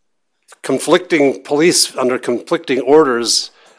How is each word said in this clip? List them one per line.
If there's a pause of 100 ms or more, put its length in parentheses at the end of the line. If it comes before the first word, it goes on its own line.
(640)
conflicting
police
under
conflicting
orders, (280)